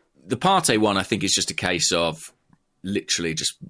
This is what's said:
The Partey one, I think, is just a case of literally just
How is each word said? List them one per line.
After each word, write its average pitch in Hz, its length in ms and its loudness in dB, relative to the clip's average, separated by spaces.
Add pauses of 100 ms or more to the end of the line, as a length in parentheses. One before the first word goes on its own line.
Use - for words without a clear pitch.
(240)
The 117 120 -4
Partey 175 420 2
one, 104 180 4
I 95 80 0
think, 92 180 -2
is 95 100 0
just - 200 0
a - 20 -10
case 90 380 0
of 85 400 0 (500)
literally 87 520 -2
just - 200 -4 (160)